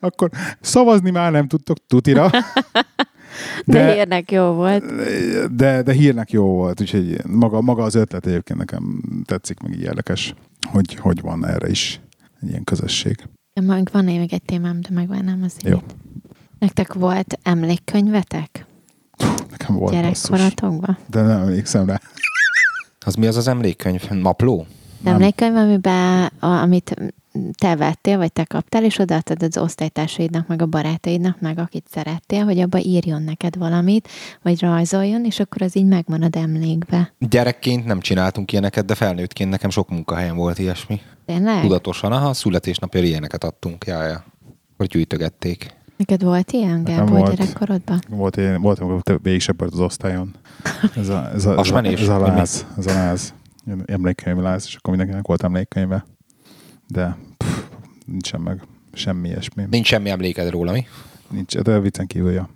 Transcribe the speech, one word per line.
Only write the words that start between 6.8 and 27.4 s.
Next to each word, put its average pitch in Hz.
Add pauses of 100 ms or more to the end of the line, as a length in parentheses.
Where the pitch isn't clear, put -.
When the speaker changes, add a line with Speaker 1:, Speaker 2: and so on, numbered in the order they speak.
Speaker 1:
úgyhogy 92
maga, 110
maga 120
az 110
ötlet 107
egyébként 85
nekem 87 (220)
tetszik, -
meg 82
így 85
érdekes, 87 (340)
hogy, 98
hogy 87
van 82
erre -
is - (400)
egy -
ilyen -
közösség. - (360)
Speaker 2:
De -
majd 190
van 196
még 175
egy 180
témám, 175
de 175
megvárnám 185
az 180
Speaker 1:
Jó. 185 (800)
Speaker 2:
Nektek 196
volt 185
emlékkönyvetek? 175 (840)
Speaker 1:
Nekem -
volt, 98
basszus. 175
Speaker 2:
Gyerekkoratokban? 190 (120)
Speaker 1:
De 110
nem 107
emlékszem 95
rá. 98 (1040)
Speaker 3:
Az 95
mi 110
az 110
az 120
emlékkönyv? 95
Napló? 95 (340)
Speaker 2:
Nem. 180
Emlékkönyv, 214
amiben, 185 (100)
a-, -
amit 175 (460)